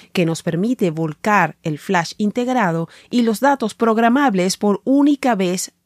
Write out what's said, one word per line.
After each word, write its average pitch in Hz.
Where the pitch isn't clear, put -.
que 180
nos 165
permite 185
volcar 160
el 151
flash 180
integrado 208
y 240
los 226
datos 269
programables 233
por 202
única 277
vez 185